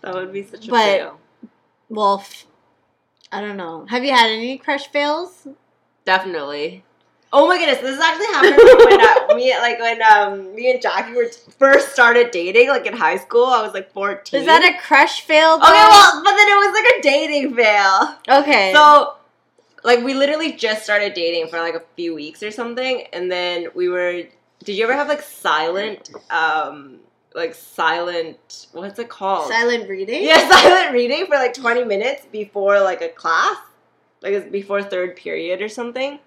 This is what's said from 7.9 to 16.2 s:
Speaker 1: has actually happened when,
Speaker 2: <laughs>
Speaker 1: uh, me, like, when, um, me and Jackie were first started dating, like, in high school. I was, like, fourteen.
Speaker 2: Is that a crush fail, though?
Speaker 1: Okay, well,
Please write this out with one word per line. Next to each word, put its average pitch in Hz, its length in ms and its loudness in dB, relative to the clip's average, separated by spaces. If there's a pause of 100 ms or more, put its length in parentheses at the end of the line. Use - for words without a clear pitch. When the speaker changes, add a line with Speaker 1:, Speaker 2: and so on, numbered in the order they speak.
Speaker 1:
has - 20 -8
actually 330 260 -4
happened 440 600 8
when, 381 140 6
Speaker 2:
<laughs> - 320 2
Speaker 1:
uh, - 20 6
me, 254 240 0
like, 233 220 -2
when, 233 220 -4
um, 202 520 2
me 247 160 -2
and 254 100 -2
Jackie 226 320 -6
were 240 140 -2 (320)
first 269 340 4
started 240 380 4
dating, 190 380 0
like, 262 180 -4
in 208 100 -8
high 175 200 -2
school. 233 300 -2
I 240 160 -2
was, 196 120 -10
like, 190 180 -12
fourteen. 196 480 -8
Speaker 2:
Is - 60 -6
that 320 160 4
a 359 180 2
crush - 420 0
fail, 320 360 2
though? - 60 2
Speaker 1:
Okay, - 80 8
well, 381 500 8